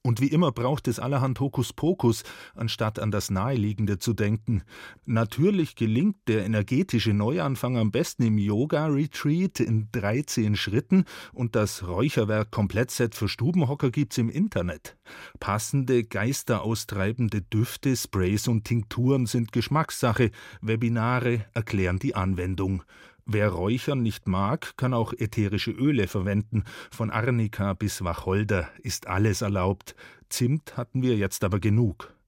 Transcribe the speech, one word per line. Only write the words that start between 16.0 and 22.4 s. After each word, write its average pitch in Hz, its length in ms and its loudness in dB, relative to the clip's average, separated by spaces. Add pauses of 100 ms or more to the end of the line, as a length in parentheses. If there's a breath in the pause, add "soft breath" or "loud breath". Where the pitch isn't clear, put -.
geisteraustreibende 110 1400 -2
Düfte, 117 520 0
Sprays 98 520 0
und 110 180 2
Tinkturen 120 600 2
sind 117 260 -2
Geschmackssache. 123 800 2 (320 loud breath)
Webinare 117 840 0 (100)
erklären 95 440 0
die - 160 -2
Anwendung. 95 680 0 (480 loud breath)